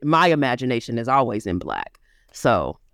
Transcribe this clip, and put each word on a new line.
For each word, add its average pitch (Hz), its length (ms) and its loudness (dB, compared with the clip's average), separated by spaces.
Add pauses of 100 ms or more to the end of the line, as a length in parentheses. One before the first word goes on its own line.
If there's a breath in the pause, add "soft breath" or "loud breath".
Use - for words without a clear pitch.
my 165 260 4
imagination 127 680 0
is 113 100 -6
always 120 380 0
in 90 120 -2
Black. - 420 -8 (320)
So. 85 460 0 (160)